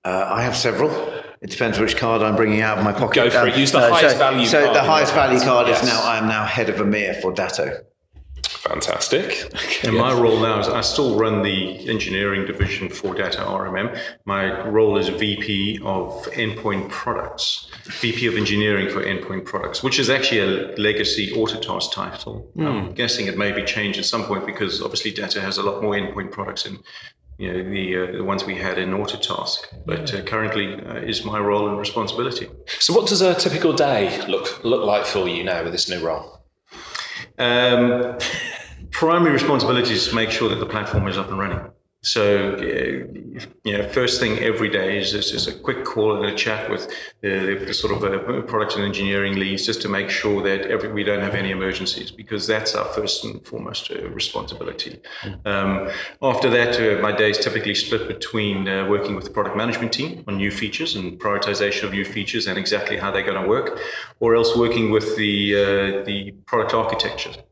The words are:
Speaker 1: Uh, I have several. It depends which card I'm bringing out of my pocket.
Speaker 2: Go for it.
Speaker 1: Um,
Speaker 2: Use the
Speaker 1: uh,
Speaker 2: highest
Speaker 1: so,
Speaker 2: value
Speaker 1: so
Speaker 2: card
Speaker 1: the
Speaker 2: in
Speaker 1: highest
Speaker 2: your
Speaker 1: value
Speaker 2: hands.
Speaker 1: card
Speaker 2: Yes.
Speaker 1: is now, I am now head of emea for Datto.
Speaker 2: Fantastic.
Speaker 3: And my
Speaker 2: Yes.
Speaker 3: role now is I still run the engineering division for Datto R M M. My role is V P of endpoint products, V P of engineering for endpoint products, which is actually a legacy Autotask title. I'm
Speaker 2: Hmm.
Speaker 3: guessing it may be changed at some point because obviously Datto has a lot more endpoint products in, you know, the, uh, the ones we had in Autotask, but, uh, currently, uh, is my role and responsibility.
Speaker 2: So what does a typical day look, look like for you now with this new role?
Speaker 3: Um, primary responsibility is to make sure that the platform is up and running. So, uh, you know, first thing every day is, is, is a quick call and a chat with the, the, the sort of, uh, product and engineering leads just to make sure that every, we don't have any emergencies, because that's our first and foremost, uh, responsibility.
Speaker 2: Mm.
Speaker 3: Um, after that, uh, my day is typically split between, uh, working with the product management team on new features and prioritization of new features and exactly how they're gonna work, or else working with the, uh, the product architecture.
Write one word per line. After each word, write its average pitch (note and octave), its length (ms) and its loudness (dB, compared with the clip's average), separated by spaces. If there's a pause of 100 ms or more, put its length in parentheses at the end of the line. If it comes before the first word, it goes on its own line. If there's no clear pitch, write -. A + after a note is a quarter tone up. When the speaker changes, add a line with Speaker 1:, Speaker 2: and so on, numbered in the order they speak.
Speaker 1:
Uh, F#2 240 0
I G#2+ 120 0
have A#2+ 160 0
several. A#2+ 320 2 (520)
It G2+ 100 -12
depends G#2+ 280 0
which A2 160 2
card A2+ 260 2
I'm G#2+ 140 4
bringing G#2+ 240 4
out A2 180 2
of G#2+ 60 2
my G#2 80 4
pocket. G#2+ 240 2
Speaker 2:
Go A#2+ 140 6
for B2 180 6
it. A#2+ 60 2
Speaker 1:
Um, C3 60 4
Speaker 2:
Use C3+ 120 4
the D#3 60 6
Speaker 1:
uh, A#2+ 160 8
Speaker 2:
highest D#3 220 8
Speaker 1:
so, - 40 -2
Speaker 2:
value C3 260 4
Speaker 1:
so C#3+ 200 6
Speaker 2:
card A#2+ 100 4
Speaker 1:
the C#3+ 60 8
Speaker 2:
in B2+ 40 4
Speaker 1:
highest D3+ 280 4
Speaker 2:
your D#3 80 6
Speaker 1:
value C3 160 6
Speaker 2:
hands. B2+ 120 4
Speaker 1:
card A#2+ 180 6
Speaker 2:
Yes. A#2+ 160 4
Speaker 1:
is B2+ 60 4
now, A2+ 140 2
I A2+ 140 2
am A2 100 0
now G#2+ 180 2
head G#2+ 240 0
of G2 80 0
emea G2+ 440 0
for F#2 100 0
Datto. F2+ 540 -2 (600)
Speaker 2:
Fantastic. - 1040 -2 (360)
Speaker 3:
And A2+ 100 2
my A#2+ 160 4
Speaker 2:
Yes. B2 80 4
Speaker 3:
role A2 220 6
now A2 180 2
is G2 80 0
I A#2+ 140 0
still B2 360 2
run G#2+ 240 2
the F#2+ 480 -2
engineering G2 560 0
division F#2 440 -2
for F#2+ 260 -6
Datto F#2+ 280 -2
R F#2+ 340 -2
M G#2+ 100 -2
M. A#2+ 80 -6 (300)
My F#2+ 420 -2
role G#2+ 300 6
is F#2+ 100 2
V G2+ 300 0
P G2+ 480 -2
of F#2+ 480 -4
endpoint G#2 560 -2
products, - 800 -6 (160)
V - 260 -2
P A#2 140 -2
of G2+ 100 2
engineering G#2 540 2
for - 120 -2
endpoint F#2+ 440 -4
products, - 380 -6
which C3 160 0
is A#2+ 100 2
actually B2+ 320 2
a F#2+ 360 0
legacy G#2 560 0
Autotask G#2+ 600 -2
title. - 640 -8
I'm B2+ 300 -2
Speaker 2:
Hmm. F2 60 -10
Speaker 3:
guessing A#2 340 -2
it F#2 100 -4
may G2+ 160 0
be G2 100 -4
changed G2+ 360 -2
at F#2+ 60 -2
some G#2+ 200 -2
point F#2+ 200 -2
because G2 360 -4
obviously - 300 -4
Datto G2+ 280 -4
has F#2+ 180 -4
a G2 60 -2
lot G2+ 180 0
more G#2 120 0
endpoint G2 380 -4
products G2 340 -6
in, G2 140 -10 (580)
you F#2+ 140 -6
know, F#2 180 -4
the, F#2+ 280 -2
uh, F2+ 200 -4
the G2 60 -4
ones F#2+ 220 -2
we F#2+ 100 -4
had F#2 220 -4
in F#2 140 -2
Autotask, - 680 -4 (280)
but, D#2+ 280 -4
uh, G2 80 -4
currently, G#2 540 -2 (120)
uh, - 120 -8
is - 260 -4
my G#2+ 140 -4
role G#2 280 2
and G2+ 100 -2
responsibility. A2+ 680 -4 (320)
Speaker 2:
So - 140 2
what G#3+ 140 6
does F#3+ 140 4
a F3+ 120 6
typical E3+ 400 2
day C3+ 540 2
look, - 360 -4
look A#2 220 2
like G#2 200 4
for F#2 220 0
you F2 160 -2
now E2+ 200 0
with E2+ 100 -4
this - 160 0
new F#2 100 -2
role? D#2 400 -4 (1000)
Speaker 3:
Um, B2 800 4 (720)
primary E3 420 4
responsibility B2 600 2
is F#2 160 2
to A#2 60 -2
make A2+ 140 0
sure A2+ 200 0
that - 100 -2
the G#2 80 -4
platform G#2 400 -2
is F#2 100 -2
up F#2+ 120 -4
and F#2+ 100 -4
running. F2+ 220 -4 (440)
So, G2+ 440 2 (100)
uh, - 800 -6 (240)
you G2+ 140 -2
know, G2+ 100 -2
first - 320 0
thing A2 200 0
every A2 280 2
day G2 300 0
is, G2+ 160 -2
is, G#2 180 -2
is - 160 -2
a - 60 -6
quick - 320 -4
call G#2+ 320 2
and G#2 80 -2
a G2+ 100 -2
chat A2 340 -2
with G#2+ 240 -4 (280)
the, G#2 80 -2 (300)
the, F#2+ 80 -6
the G#2 60 -6
sort G#2 200 -2
of, G#2 100 -2
uh, G2 380 -2
product G#2+ 340 -2
and G2+ 80 -2
engineering G2 540 0
leads G2 280 -2
just A2 180 -2
to G#2+ 40 -4
make G2 220 -2
sure G2+ 340 0
that G2 260 0
every, G#2+ 220 -2
we G#2 140 -2
don't G2+ 160 2
have G2 120 -2
any G2 160 -2
emergencies, F#2+ 600 -4
because G2+ 340 -6
that's A2 300 0
our G#2+ 120 0
first - 360 -4
and G#2+ 240 -12
foremost, - 420 -8
uh, - 200 -8
responsibility. - 880 -8 (240)
Speaker 2:
Mm. G2+ 240 -8
Speaker 3:
Um, G2 420 0 (320)
after C3 280 2
that, A#2+ 280 4
uh, G#2 240 2
my G#2 120 2
day G#2+ 160 4
is G#2 80 0
typically G#2 360 -2
split - 360 -2
between, G#2 580 -2
uh, G2 220 0
working G2+ 260 0
with F2+ 80 -8
the - 80 -10
product G2+ 240 -2
management A#2 380 -2
team D#3 340 -6
on G2+ 80 -4
new G2 160 0
features A2 460 -4
and F2+ 200 -6
prioritization G2+ 680 0
of F#2+ 100 -4
new G2 100 -2
features G2+ 440 -4
and F#2 100 -2
exactly G2+ 400 -2
how G2 140 -2
they're G2 120 -2
gonna F#2+ 240 -2
work, B2 320 0 (400)
or A#2 160 6
else A#2 220 4
working A#2 340 4
with G#2+ 240 2
the, G2+ 400 2
uh, G2 480 2
the G2+ 300 -6 (140)
product A2+ 260 2
architecture. - 580 -2 (200)